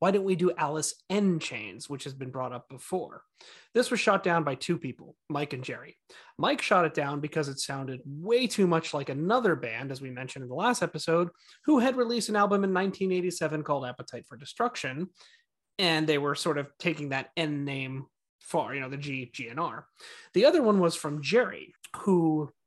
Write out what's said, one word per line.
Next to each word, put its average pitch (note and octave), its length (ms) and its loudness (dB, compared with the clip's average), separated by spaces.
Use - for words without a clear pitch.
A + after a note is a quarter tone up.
Why F#3 100 4
don't G3 140 2
we F#3+ 100 2
do F3 240 4
Alice D3+ 500 -2
N F#3+ 300 4
Chains, G#2+ 500 -10
which C#3 140 -8
has C#3 100 -10
been C3 200 -10
brought B2+ 200 -6
up B2 160 -12
before? - 540 -8
This A#3+ 160 4
was A#3+ 120 0
shot G3 240 4
down E3+ 180 4
by C#3 140 0
two - 200 -2
people, - 380 -10
Mike D3 240 -4
and B2+ 100 -8
Jerry. - 340 -12
Mike A#3 220 0
shot F#3 240 4
it D#3 80 0
down C#3+ 280 -2
because D3+ 280 -2
it C#3 120 -8
sounded C3+ 440 -6
way G3 440 0
too G3 180 2
much E3 260 2
like C#3+ 180 -4
another F3+ 440 2
band, B2 380 -8
as C3 80 -10
we C3 100 -12
mentioned C3 320 -10
in B2 60 -12
the B2 80 -8
last A3+ 260 2
episode, E3+ 460 0
who D4+ 120 6
had B3+ 180 4
released A#3 340 0
an G#3 40 0
album G3+ 300 4
in F#3+ 80 2
nineteen F#3+ 400 0
eighty-seven E3 500 -2
called C#3 240 -2
Appetite B2 400 -12
for - 100 -20
Destruction, D3+ 720 -4
and D#3+ 300 2
they D3 100 4
were C#3+ 160 0
sort D3 240 -2
of C#3+ 80 -4
taking D3+ 300 -2
that C3 260 -4
N D3 280 -2
name C3+ 420 -6
far, C3 340 -4
you C#3 60 -4
know, C3 100 -8
the C#3 60 -8
G, C3+ 360 -8
G A#2+ 140 -10
and B2 140 -8
R. C#3+ 260 -8
The G#3+ 120 6
other D#4+ 160 6
one G#3 180 6
was E3+ 160 4
from D3 260 -6
Jerry, E3+ 520 0
who D#3+ 520 2